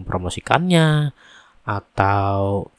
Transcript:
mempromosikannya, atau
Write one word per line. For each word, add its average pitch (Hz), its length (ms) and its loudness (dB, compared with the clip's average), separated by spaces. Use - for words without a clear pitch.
mempromosikannya, 151 1080 0
atau 98 1040 -2